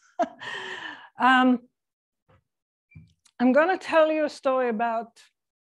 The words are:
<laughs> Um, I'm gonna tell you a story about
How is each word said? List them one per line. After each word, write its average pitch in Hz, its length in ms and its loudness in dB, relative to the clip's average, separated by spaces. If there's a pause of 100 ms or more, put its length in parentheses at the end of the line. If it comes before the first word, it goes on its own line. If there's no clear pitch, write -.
(200)
<laughs> 679 80 -2 (920)
Um, 254 400 4 (1800)
I'm 247 120 2
gonna 330 260 2
tell 311 340 2
you 311 140 -2
a 269 40 -2
story 262 400 -4
about 226 400 -4 (640)